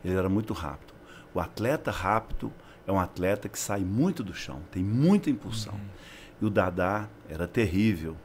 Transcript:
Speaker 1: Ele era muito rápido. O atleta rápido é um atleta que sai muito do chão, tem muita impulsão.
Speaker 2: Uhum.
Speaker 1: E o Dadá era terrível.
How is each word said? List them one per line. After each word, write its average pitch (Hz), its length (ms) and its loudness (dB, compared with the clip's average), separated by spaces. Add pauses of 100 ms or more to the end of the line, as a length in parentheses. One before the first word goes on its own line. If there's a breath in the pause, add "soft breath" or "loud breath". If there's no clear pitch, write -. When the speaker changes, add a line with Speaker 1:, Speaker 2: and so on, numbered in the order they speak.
Speaker 1:
Ele 90 120 0
era 95 120 2
muito 107 260 0
rápido. 76 400 -8 (400 loud breath)
O 90 60 0
atleta 120 520 -2
rápido 101 600 0 (340 loud breath)
é 98 60 -2
um 98 80 4
atleta 92 480 0
que - 120 -10
sai 101 220 -2
muito 123 420 2
do 92 100 -8
chão, 67 260 -10 (120)
tem 92 120 -2
muita 156 460 4
impulsão. 110 460 -2
Speaker 2:
Uhum. 104 40 -8 (600 loud breath)
Speaker 1:
E 107 40 0
o 107 40 4
Dadá 95 580 2 (220)
era 82 180 -2
terrível. 90 760 2